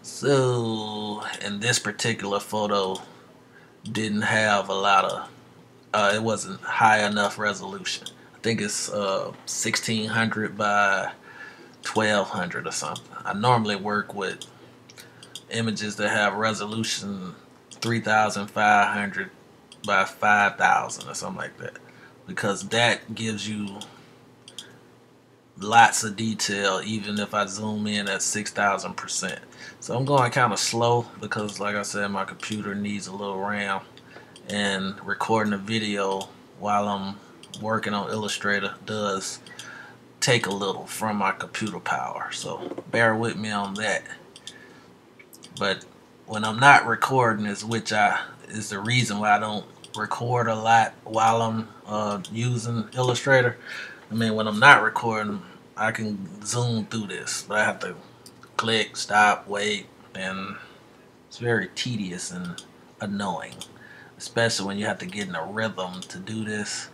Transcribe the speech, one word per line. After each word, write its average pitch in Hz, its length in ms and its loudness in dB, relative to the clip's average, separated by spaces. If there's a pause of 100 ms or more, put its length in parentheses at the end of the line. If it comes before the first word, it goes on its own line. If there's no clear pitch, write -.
So, 110 1200 0 (180)
and 101 180 -4
this 120 200 2
particular 101 600 -2
photo 101 640 0 (800)
didn't 107 400 -2
have 104 460 2
a 95 40 0
lot 95 320 4
of, 98 240 -4 (640)
uh, 101 220 4
it 110 80 -2
wasn't 95 380 -4
high 107 440 4
enough 101 320 0
resolution. 104 680 -6 (260)
I - 80 -20
think 110 200 0
it's, - 280 -4
uh, 95 420 -2 (140)
sixteen - 640 -2
hundred 107 480 -2
by 101 540 2 (720)
twelve 107 460 2
hundred 87 360 -6
or - 60 -6
something. - 340 -8 (180)
I 95 100 -4
normally 107 420 4
work 104 400 -4
with 92 240 -6 (1120)
images 107 460 -2
that 104 120 0
have 104 240 2
resolution 104 1000 -2 (440)
three 113 200 0
thousand 107 480 2
five 104 400 6
hundred 98 420 -4 (560)
by 98 200 4
five 104 520 2
thousand 90 500 2
or 71 60 -10
something 92 280 -8
like - 180 -10
that, - 180 -12 (480)
because 98 440 -2
that 113 440 2
gives 107 340 -4
you 101 320 -6 (1800)
lots 110 460 8
of 101 120 -4
detail 101 680 0
even 104 360 -4
if 101 140 -4
I 104 120 2
zoom 104 400 -4
in 104 220 -2
at 98 160 -2
six - 280 -2
thousand 98 440 0
percent. - 440 -6 (400)
So - 160 -6
I'm 131 100 0
going 135 260 4
kinda 117 260 4
slow 117 480 2 (140)
because, 104 400 -6
like 104 160 -4
I 101 80 -2
said, 101 260 -4
my 98 160 -2
computer 101 500 -8
needs 101 320 -6
a 92 40 -12
little 98 280 -6
ram, 101 420 -2 (680)
and 98 460 -2 (100)
recording 104 480 0
a 98 40 -4
video 101 720 -2 (300)
while 104 280 0
I'm 98 320 -4 (420)
working 107 320 -2
on 101 160 -2
Illustrator 101 640 -2 (120)
does 101 540 -4 (800)
take 117 280 4
a 95 40 -2
little 98 360 -2
from 107 300 -2
my 95 140 2
computer 92 480 -6
power. - 540 -4
So - 580 -8
bear 113 240 4
with 101 220 -2
me 107 140 -4
on 101 240 -4
that. 101 280 -2 (1500)
But 95 280 -2 (400)
when 107 180 -4
I'm 110 160 -2
not 139 260 10
recording 113 600 2
is 101 180 -6
which 113 300 -2
I, 101 260 4 (300)
is 107 200 -8
the 101 100 -6
reason 110 400 2
why 104 160 6
I 104 40 4
don't 107 260 -2 (300)
record 120 520 0
a 110 80 2
lot 110 380 6 (120)
while 113 360 4
I'm, 113 280 0 (160)
uh, 104 340 -2 (120)
using 117 640 -2
Illustrator. 123 640 4 (540)
I 107 40 -6
mean, 113 200 2
when 110 120 0
I'm 104 120 -2
not 127 240 12
recording, 107 600 0 (340)
I 110 140 0
can 104 520 -6
zoom 117 440 -2
through 110 200 -6
this, - 400 -8
but 104 120 2
I 107 40 4
have 95 180 0
to 90 140 -8 (640)
click, 113 400 0
stop, 104 500 4
wait, 101 380 -2 (280)
and 95 440 -8 (680)
it's - 100 -20
very 117 380 0
tedious 98 560 -4
and 87 300 -10 (380)
annoying, 101 560 -4 (600)
especially 113 480 0
when 101 120 -4
you 104 100 -2
have 98 120 -4
to 90 60 -10
get 98 220 -6
in 90 80 -8
a - 100 -4
rhythm 92 560 -4
to - 180 -14
do 110 240 -8
this. 107 500 -6